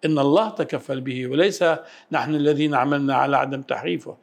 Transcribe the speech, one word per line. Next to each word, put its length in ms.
إن 140
الله 300
تكفل 520
به 260
وليس 360
نحن 240
الذين 400
عملنا 400
على 220
عدم 240
تحريفه، 600